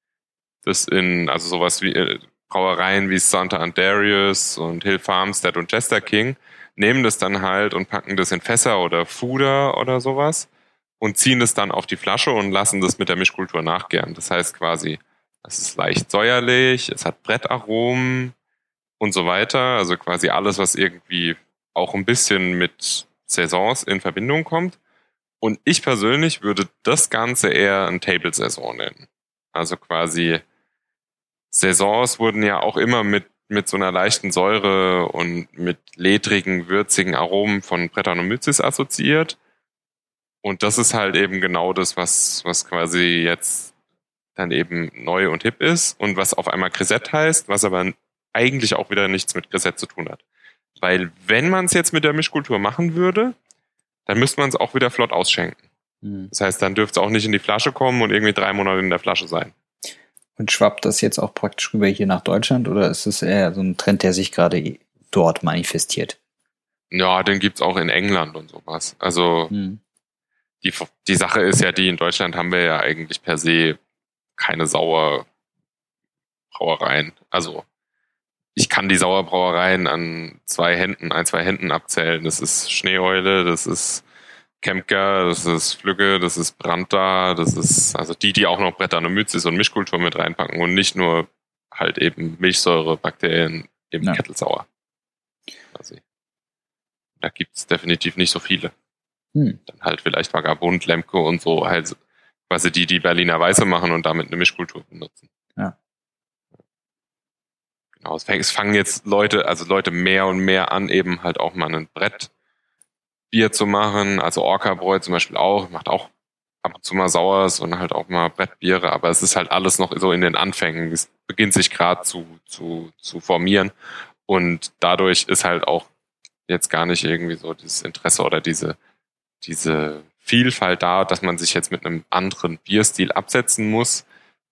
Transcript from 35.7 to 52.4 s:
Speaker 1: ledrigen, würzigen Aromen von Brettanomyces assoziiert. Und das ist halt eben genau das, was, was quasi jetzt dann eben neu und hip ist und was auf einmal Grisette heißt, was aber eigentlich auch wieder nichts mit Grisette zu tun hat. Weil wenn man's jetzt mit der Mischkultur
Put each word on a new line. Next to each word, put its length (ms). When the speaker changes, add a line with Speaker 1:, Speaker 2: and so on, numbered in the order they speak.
Speaker 1:
ledrigen, 720
würzigen 480
Aromen 480
von 260
Brettanomyces 720
assoziiert. 800
Und 200
das 140
ist 180
halt 200
eben 240
genau 320
das, 240
was, 500
was 220
quasi 560
jetzt 520
dann 180
eben 440
neu 340
und 140
hip 180
ist 380
und 180
was 160
auf 140
einmal 240
Grisette 400
heißt, 360
was 160
aber 300
eigentlich 400
auch 160
wieder 180
nichts 280
mit 160
Grisette 240
zu 100
tun 240
hat. 160
Weil 320
wenn 240
man's 220
jetzt 200
mit 100
der 100
Mischkultur 440